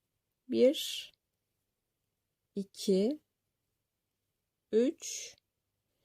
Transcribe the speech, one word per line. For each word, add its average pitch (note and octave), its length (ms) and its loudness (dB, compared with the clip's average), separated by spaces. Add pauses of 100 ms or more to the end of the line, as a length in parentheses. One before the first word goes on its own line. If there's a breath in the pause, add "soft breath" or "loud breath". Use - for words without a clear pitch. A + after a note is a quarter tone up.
(480)
Bir, B3+ 640 0 (1400)
iki, G3+ 640 -2 (1500)
üç. - 640 -2 (720)